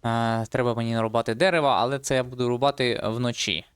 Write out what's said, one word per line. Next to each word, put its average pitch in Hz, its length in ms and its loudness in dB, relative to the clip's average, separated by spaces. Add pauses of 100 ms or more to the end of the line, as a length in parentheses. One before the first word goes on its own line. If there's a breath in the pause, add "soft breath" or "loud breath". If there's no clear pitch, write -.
Е, 113 400 0
треба 120 300 0
мені 117 180 -2
нарубати 113 420 0
дерева, 147 460 2
але 135 180 0
це 135 160 -2
я 131 80 2
буду 123 240 -2
рубати 123 560 0
вночі. 113 600 -2 (100)